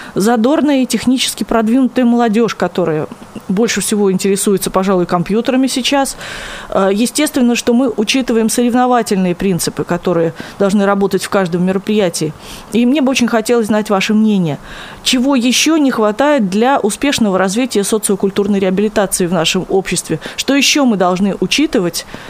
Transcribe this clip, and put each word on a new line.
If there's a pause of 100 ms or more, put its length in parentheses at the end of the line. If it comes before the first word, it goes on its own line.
(160)
задорная
и
технически
продвинутая
молодёжь,
которая (420)
больше
всего
интересуется,
пожалуй,
компьютерами
сейчас. (520)
Э,
естественно,
что
мы
учитываем
соревновательные
принципы,
которые (240)
должны
работать
в
каждом
мероприятии. (380)
И
мне
бы
очень
хотелось
знать
ваше
мнение. (460)
Чего
ещё
не
хватает
для
успешного
развития
социокультурной
реабилитации
в
нашем
обществе? (180)
Что
ещё
мы
должны
учитывать, (220)